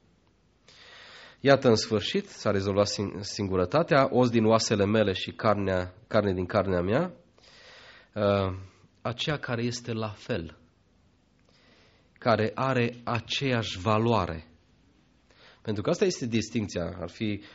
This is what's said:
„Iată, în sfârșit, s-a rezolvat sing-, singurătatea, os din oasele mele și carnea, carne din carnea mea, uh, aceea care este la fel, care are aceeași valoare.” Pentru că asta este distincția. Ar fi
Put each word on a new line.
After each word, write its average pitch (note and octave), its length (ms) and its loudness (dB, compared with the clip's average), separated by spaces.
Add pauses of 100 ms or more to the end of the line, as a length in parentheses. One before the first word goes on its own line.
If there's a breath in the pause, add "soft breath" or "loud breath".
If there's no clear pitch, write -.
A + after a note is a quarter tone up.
(1400 loud breath)
„Iată, C3 280 6
în A2 80 8
sfârșit, G#2 520 -2
s-a - 220 -4
rezolvat G2 380 2
sing-, G2 320 -6
singurătatea, G#2 920 0
os B2 180 4
din A#2 140 2
oasele A2 420 4
mele G#2 260 2
și - 180 -8
carnea, F#2+ 640 -2 (120)
carne G2+ 260 2
din F2+ 140 -2
carnea F#2 340 0
mea, C3+ 340 -2 (1000 loud breath)
uh, G2+ 400 2 (480 soft breath)
aceea C3+ 360 -4
care A#2+ 240 -4
este A#2+ 300 -6
la A2 160 -4
fel, G2 480 -8 (1600 soft breath)
care G#2+ 360 2
are B2+ 500 -2
aceeași A#2 760 -4
valoare.” G#2 680 0 (1160 soft breath)
Pentru G#2 200 -6
că D3 80 0
asta - 140 0
este F3+ 220 -2
distincția. G2 760 -4
Ar E2+ 100 -8
fi G#2 320 -4 (120 loud breath)